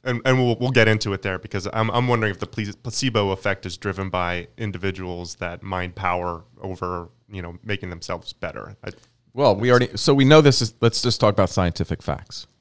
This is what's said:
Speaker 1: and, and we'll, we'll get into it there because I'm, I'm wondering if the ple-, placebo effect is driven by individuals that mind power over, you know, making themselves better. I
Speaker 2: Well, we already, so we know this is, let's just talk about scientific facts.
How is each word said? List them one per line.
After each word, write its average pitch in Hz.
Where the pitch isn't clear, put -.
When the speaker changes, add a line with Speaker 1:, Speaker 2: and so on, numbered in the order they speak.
Speaker 1:
and, 123
and 131
we'll, 123
we'll 127
get 117
into 107
it 92
there 95
because 98
I'm, 110
I'm 120
wondering 113
if 95
the 104
ple-, 104
placebo 110
effect 95
is 87
driven 95
by 87
individuals 90
that 87
mind 92
power 90
over, 90
you 98
know, 87
making 101
themselves 85
better. -
I 104
Speaker 2:
Well, 120
we 120
already, 123
so -
we 139
know 156
this 143
is, 113
let's 117
just 117
talk 107
about 95
scientific 87
facts. -